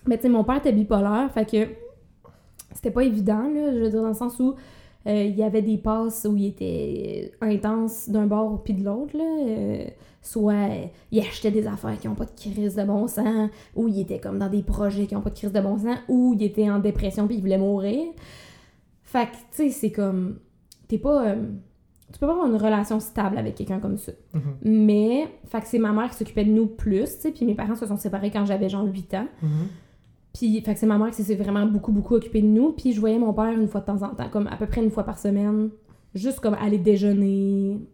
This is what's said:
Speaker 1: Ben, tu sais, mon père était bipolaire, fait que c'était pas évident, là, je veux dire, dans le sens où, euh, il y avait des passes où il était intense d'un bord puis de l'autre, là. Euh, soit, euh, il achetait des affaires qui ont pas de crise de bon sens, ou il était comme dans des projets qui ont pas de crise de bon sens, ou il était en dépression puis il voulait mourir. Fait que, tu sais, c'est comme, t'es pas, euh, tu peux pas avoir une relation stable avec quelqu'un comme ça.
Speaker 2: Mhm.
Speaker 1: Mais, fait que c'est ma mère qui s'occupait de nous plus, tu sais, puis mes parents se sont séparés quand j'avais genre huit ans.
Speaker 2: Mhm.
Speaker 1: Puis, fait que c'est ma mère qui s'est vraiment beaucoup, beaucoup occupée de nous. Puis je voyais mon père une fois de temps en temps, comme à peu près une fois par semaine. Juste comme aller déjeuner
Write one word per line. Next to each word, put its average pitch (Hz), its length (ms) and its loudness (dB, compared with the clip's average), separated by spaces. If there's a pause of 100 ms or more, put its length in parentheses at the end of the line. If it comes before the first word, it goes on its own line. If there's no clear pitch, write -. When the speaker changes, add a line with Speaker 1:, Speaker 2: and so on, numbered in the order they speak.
Speaker 1:
Ben, 240 100 2
tu 233 60 -6
sais, 254 60 4
mon 220 160 4
père 254 140 0
était 277 140 2
bipolaire, 208 600 2
fait 220 180 0
que 220 200 2 (1040)
c'était - 160 -4
pas 240 140 2
évident, 214 380 2 (120)
là, 294 200 0
je 233 40 0
veux 226 120 2
dire, 220 120 0
dans 220 60 0
le 220 60 -2
sens 240 260 -6
où, 262 140 2 (520)
euh, 208 180 2
il 202 120 0
y 214 60 2
avait 214 200 2
des 214 160 0
passes 220 500 -2
où 208 80 2
il 202 120 2
était 165 920 -6
intense 214 680 -2
d'un 214 160 2
bord 214 360 0
puis 208 120 -2
de 190 100 -2
l'autre, 254 320 -4
là. 320 80 -2 (240)
Euh, 208 360 -4 (380)
soit, 208 300 0
euh, 208 320 0 (260)
il 220 100 4
achetait - 300 -2
des 214 160 0
affaires 208 320 -6
qui - 100 -12
ont 208 60 -4
pas 226 120 -6
de - 120 -18
crise 202 360 -4
de 202 100 -2
bon 202 220 0
sens, 220 440 0 (240)
ou 226 140 0
il 196 120 0
était - 180 -4
comme 196 200 -6
dans 196 120 0
des 202 120 0
projets 202 440 0
qui 202 100 -6
ont 202 60 -4
pas 208 80 -4
de - 60 -10
crise 208 160 -6
de 208 80 2
bon 202 180 0
sens, 233 180 0 (120)
ou 254 300 4
il 214 40 2
était 208 280 2
en 202 80 2
dépression 208 480 0
puis 233 100 -2
il 196 60 -2
voulait 190 160 2
mourir. 202 420 0 (1000)
Fait 233 240 0
que, 233 60 -14
tu - 60 -20 (120)
sais, 294 200 0
c'est 220 220 -2
comme, 196 460 -2 (500)
t'es 226 100 0
pas, 277 320 4
euh, 202 60 0 (760)
tu - 60 -20
peux 285 80 0
pas 320 60 2
avoir 339 160 2
une 220 80 2
relation 214 440 2
stable 202 380 -2
avec - 180 -4
quelqu'un - 240 -4
comme 101 160 -4
ça. - 160 -10 (220)
Speaker 2:
Mhm. 151 80 0 (200)
Speaker 1:
Mais, 220 680 4 (180)
fait 226 140 -6
que 214 60 -14
c'est 240 120 0
ma 214 140 2
mère 226 180 0
qui - 60 -16
s'occupait 214 280 -2
de 214 80 4
nous 220 140 6
plus, 214 380 0 (120)
tu - 60 -20
sais, 311 100 0
puis - 120 -4
mes 214 100 2
parents 214 220 -4
se 220 100 -6
sont 202 100 -2
séparés 196 340 -4
quand 208 140 0
j'avais 196 240 0
genre 196 160 -2
huit 190 300 -6
ans. 208 120 -4 (160)
Speaker 2:
Mhm. 156 60 0 (840)
Speaker 1:
Puis, 220 280 0
fait 214 140 -2
que - 60 -6
c'est 214 60 2
ma 214 120 4
mère 220 120 2
qui 220 140 -4
s'est 208 100 0
vraiment 202 320 0
beaucoup, 208 240 0
beaucoup 208 240 2
occupée 220 260 2
de 214 60 6
nous. 233 260 6
Puis 262 200 0
je 208 80 0
voyais 220 180 2
mon 226 140 2
père 220 180 0
une 220 160 2
fois 202 140 -2
de 202 60 -10
temps 202 160 -2
en 202 120 -6
temps, - 160 -6
comme 208 160 -2
à - 100 -8
peu 208 100 -4
près 233 140 -2
une 220 120 4
fois 202 100 -2
par 185 160 -6
semaine. 208 520 0 (440)
Juste 247 240 -4
comme 208 160 0
aller 208 240 0
déjeuner 196 1000 2 (140)